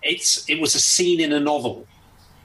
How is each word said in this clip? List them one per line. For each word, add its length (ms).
it's, 440
it 120
was 160
a 40
scene 400
in 120
a 80
novel 460